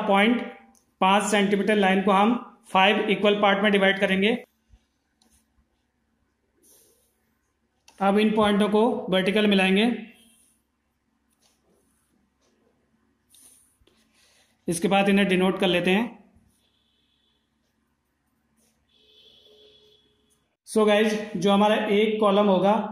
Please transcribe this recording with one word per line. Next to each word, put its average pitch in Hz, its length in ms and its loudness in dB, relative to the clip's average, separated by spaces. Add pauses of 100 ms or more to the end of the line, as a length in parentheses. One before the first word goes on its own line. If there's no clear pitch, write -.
पॉइंट 208 340 2 (600)
पाँच 196 220 2
centimeter 202 520 0
line 190 280 0
को 202 80 0
हम 208 220 2 (380)
five 202 280 2 (100)
equal 202 320 0
part 196 220 0
में 214 80 0
divide 196 280 0
करेंगे। 190 320 0 (3750)
अब 196 180 2
इन 220 160 2
पॉइंटों 208 340 0
को 214 160 2 (240)
vertical 196 380 0
मिलाएंगे। 196 440 2 (4000)
इसके 175 200 -4
बाद 196 220 0
इन्हें 202 180 2
denote 185 320 -2
कर 190 80 -2
लेते 175 240 -2
हैं। 214 140 0 (4000)
So 220 200 0
guys, 214 320 0 (160)
जो 185 160 0
हमारा 208 240 2
एक 214 440 -2
कॉलम 208 260 2
होगा 190 280 2 (180)